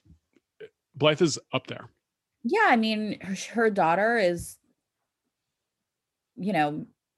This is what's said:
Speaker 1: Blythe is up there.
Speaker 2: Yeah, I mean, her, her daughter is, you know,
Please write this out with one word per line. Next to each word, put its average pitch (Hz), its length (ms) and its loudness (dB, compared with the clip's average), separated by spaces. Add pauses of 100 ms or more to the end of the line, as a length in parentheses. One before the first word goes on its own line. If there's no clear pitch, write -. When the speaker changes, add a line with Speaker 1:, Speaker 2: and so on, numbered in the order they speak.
(960)
Speaker 1:
Blythe 151 260 2
is 156 180 2 (140)
up 127 140 -6
there. 120 220 -14 (540)
Speaker 2:
Yeah, 392 260 2
I 262 60 4
mean, 214 460 -2
her, 190 140 -8 (180)
her 226 160 2
daughter 196 480 2
is, 175 400 -2 (1800)
you 185 180 -4
know, 151 320 -2 (320)